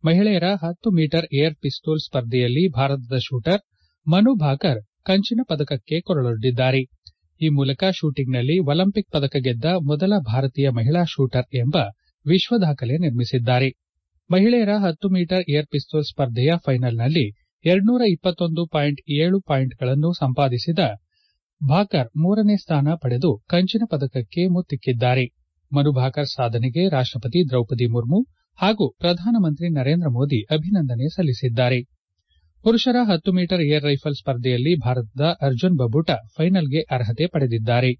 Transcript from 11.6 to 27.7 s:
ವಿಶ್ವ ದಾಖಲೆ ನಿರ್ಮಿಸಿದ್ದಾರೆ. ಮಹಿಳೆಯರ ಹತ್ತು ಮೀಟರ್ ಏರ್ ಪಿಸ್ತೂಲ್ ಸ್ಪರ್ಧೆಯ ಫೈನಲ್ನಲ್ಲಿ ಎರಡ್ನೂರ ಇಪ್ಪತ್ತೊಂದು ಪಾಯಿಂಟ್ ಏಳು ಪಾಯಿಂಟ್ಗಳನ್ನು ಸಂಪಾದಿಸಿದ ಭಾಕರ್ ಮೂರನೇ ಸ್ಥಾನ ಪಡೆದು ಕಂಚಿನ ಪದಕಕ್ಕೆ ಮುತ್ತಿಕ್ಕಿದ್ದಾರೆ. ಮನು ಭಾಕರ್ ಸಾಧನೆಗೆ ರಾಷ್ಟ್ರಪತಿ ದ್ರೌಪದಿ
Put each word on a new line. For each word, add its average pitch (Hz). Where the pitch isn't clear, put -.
ವಿಶ್ವ 180
ದಾಖಲೆ 143
ನಿರ್ಮಿಸಿದ್ದಾರೆ. 127
ಮಹಿಳೆಯರ 208
ಹತ್ತು 196
ಮೀಟರ್ 180
ಏರ್ 147
ಪಿಸ್ತೂಲ್ 147
ಸ್ಪರ್ಧೆಯ 127
ಫೈನಲ್ನಲ್ಲಿ 123
ಎರಡ್ನೂರ 202
ಇಪ್ಪತ್ತೊಂದು 170
ಪಾಯಿಂಟ್ 147
ಏಳು 170
ಪಾಯಿಂಟ್ಗಳನ್ನು 135
ಸಂಪಾದಿಸಿದ 139
ಭಾಕರ್ 151
ಮೂರನೇ 208
ಸ್ಥಾನ 151
ಪಡೆದು 131
ಕಂಚಿನ 185
ಪದಕಕ್ಕೆ 139
ಮುತ್ತಿಕ್ಕಿದ್ದಾರೆ. 127
ಮನು 143
ಭಾಕರ್ 131
ಸಾಧನೆಗೆ 120
ರಾಷ್ಟ್ರಪತಿ 127
ದ್ರೌಪದಿ 123